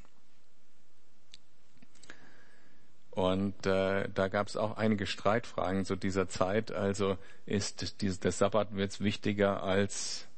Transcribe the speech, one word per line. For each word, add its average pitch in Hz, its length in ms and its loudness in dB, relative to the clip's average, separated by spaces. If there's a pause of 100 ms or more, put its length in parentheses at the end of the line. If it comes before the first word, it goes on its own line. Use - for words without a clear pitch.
(3250)
Und, 95 520 2
äh, 95 440 4
da 98 180 2
gab's 101 300 0
auch 107 200 0
einige 104 300 4
Streitfragen 95 800 0
zu 98 100 0
dieser 95 340 2
Zeit. 95 440 2
Also 98 440 2 (300)
ist - 560 -2
dies-, 95 160 2
der 92 140 2
Sabbat 104 420 4
jetzt 98 260 0
wichtiger 101 640 2
als, 98 640 0 (100)